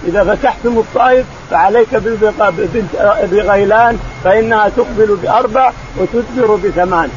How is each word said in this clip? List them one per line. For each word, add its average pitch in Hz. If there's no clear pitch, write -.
إذا 190
فتحتم 240
الطائف 254
فعليك 214
بالبقاء 214
بنت 208
أبي 202
غيلان، 208
فإنها 214
تقبل 220
بأربع 247
وتدبر 233
بثمان 180